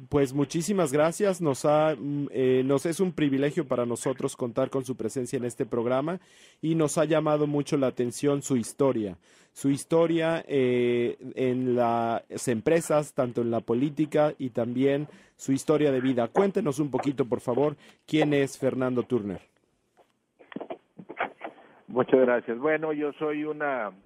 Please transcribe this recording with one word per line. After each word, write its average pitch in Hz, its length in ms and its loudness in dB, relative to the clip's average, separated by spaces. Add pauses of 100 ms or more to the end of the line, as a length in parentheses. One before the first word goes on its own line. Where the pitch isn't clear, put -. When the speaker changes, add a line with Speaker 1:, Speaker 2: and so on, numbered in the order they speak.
Speaker 1:
Pues 139 240 0
muchísimas 143 580 0
gracias, 170 480 2
nos 151 260 0
ha, 151 300 4
mm, 143 360 -6
eh, 131 340 4
nos 139 220 0
es 165 120 -4
un 185 140 0
privilegio 143 540 0
para 123 180 0
nosotros 131 500 -4
contar 131 360 -2
con 135 120 -2
su 123 140 -6
presencia 123 400 -4
en 120 80 -4
este 123 220 -4
programa 131 520 -2 (440)
y 160 100 0
nos 156 240 2
ha 156 80 4
llamado 151 400 2
mucho 147 320 0
la 135 80 2
atención 131 560 0
su 135 160 0
historia, 110 600 0 (340)
su - 180 -2
historia, 165 800 2
eh, 123 720 2 (180)
en 127 400 0
las 117 720 0
empresas, 151 680 0
tanto 120 280 -2
en 117 100 0
la 113 80 0
política 151 800 0
y 131 100 -4
también 131 580 0 (280)
su - 160 -4
historia 147 400 2
de 127 100 0
vida. 120 260 2
Cuéntenos 185 520 0
un 147 100 0
poquito, 131 360 -2
por 113 140 -2
favor, 139 360 0 (320)
¿quién 151 260 2
es 139 240 0
Fernando 127 460 0
Turner? 101 380 -2 (2500)
Speaker 2:
Muchas 127 320 2
gracias. 120 380 2
Bueno, 156 360 -2
yo 147 260 -4
soy 151 240 -4
una 143 480 -4 (140)